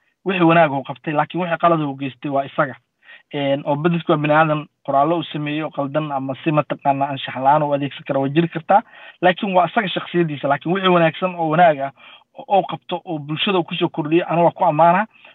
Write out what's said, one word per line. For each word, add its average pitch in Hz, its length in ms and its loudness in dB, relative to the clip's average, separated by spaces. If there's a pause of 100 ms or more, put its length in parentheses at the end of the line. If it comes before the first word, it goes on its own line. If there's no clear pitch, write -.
(260)
Wixii 180 200 0
wanaag 165 280 6
uu 139 120 -4
qabtay, 147 300 -10
laakiin 151 280 -2
wixii 170 160 -4
qalad 170 220 2
uu 139 160 -4
geystay 139 340 -8
waa 139 140 0
isaga. 139 300 -4 (600)
Een, 139 320 -2
oo 143 100 0
dadku 170 360 0
waa 151 60 2
bini 147 160 0
aadan 151 320 2 (200)
qoraallo 143 320 2
uu 156 40 -6 (100)
sameeyo 151 340 -6
oo - 40 -8
qaldan 143 420 -6
ama 135 220 -6 (100)
si 160 80 0
mataqaanaa 139 560 -2
anshax 131 280 -10
la'aan 139 260 2
uu 147 120 -2
adeegsan 139 320 -6
karo 135 140 -2
way 135 100 0
jiri 170 180 0
kartaa. 196 340 0 (400)
Laakiin 185 340 0
waa 175 100 4
isaga 202 220 -2
shakhsiyaddiisa. 156 600 -4
Laakiin 143 260 -2
wixii 190 200 0
wanaagsan 175 400 0
oo 165 140 -4
wanaag 156 320 4
ah 139 120 -6 (420)
oo - 260 -2
uu 170 100 -2
qabto 175 340 -8
oo 165 140 -8
bulshada 156 400 -4
uu 170 60 0
ku 180 100 -12
soo 170 140 -2
kordhiyo, 160 400 0
anigu 170 160 2
waa 156 140 6
ku 190 60 2
ammaanaa. 170 420 4 (280)